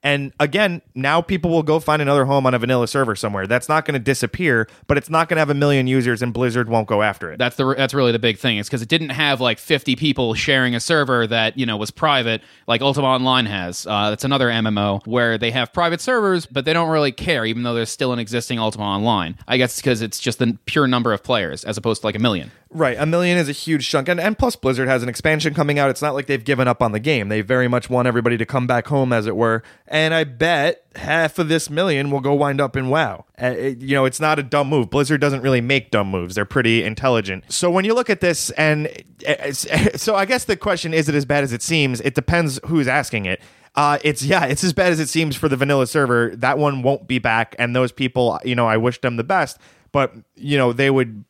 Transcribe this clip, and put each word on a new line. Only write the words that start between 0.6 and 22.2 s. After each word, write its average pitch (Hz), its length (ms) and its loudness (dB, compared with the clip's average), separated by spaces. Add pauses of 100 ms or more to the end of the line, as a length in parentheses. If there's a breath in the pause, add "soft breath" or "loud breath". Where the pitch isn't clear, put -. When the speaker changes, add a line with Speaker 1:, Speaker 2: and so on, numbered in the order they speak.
Speaker 1:
now 143 260 0
people 170 300 -2
will 165 120 2
go 151 160 2
find 151 220 0
another 143 220 4
home 135 220 2
on 127 80 4
a 123 60 2
vanilla 120 280 2
server 120 280 0
somewhere. 101 320 -4
That's 123 200 0
not 156 160 0
gonna 143 160 -2
disappear, 123 680 0 (180 loud breath)
but 143 100 2
it's 143 140 -2
not 160 180 2
gonna 160 140 0
have 143 80 0
a 143 60 2
million 139 320 2
users, 123 340 2
and 123 100 -2
Blizzard 117 380 0
won't 113 180 2
go 104 140 2
after 98 300 -2
it. 73 80 -14
Speaker 2:
That's 123 160 0
the, 135 180 0
that's 131 220 0
really 127 160 4
the 117 80 0
big 113 180 0
thing, 117 200 0
is 104 120 -6
'cause 117 140 -4
it 110 60 -12
didn't 160 200 0
have, 135 320 0
like, 120 160 0
fifty 135 380 0
people 123 400 0
sharing 127 400 2
a 117 40 -2
server 131 480 0
that, 113 300 0
you 131 80 -2
know, 113 120 -4
was 104 120 -6
private, 123 520 0 (260 loud breath)
like 117 140 2
Ultima 139 260 0
Online 127 400 2
has. 90 420 -8
Uh, 104 220 0
that's 107 120 -6
another 135 280 0
M 113 160 0
M 107 100 0
O 101 280 0
where 117 340 0
they 117 100 0
have 120 240 -4
private 170 260 0
servers, 202 460 0
but 139 180 -6
they 156 100 0
don't 170 160 0
really 147 220 2
care, 135 340 -2
even 113 180 -2
though 120 100 -2
there's 117 160 -2
still 127 240 -2
an 120 60 -4
existing 117 400 -4
Ultima 107 260 -2
Online. 101 500 0 (120)
I 123 100 0
guess 123 160 0
it's - 80 -10
'cause 120 220 0
it's 110 160 -8
just - 180 -4
the 117 280 0
pure 147 200 2
number 123 260 0
of 101 120 -4
players, 92 400 -4
as 107 120 -6
opposed 110 260 -2
to, 113 60 -2
like, 104 80 -4
a 107 40 -6